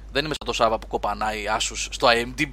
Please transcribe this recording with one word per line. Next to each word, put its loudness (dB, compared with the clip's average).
Δεν 0
είμαι -4
σαν -8
το -2
Σάβα 4
που -12
κοπανάει -2
άσους -2
στο 2
I 4
M -8
D 2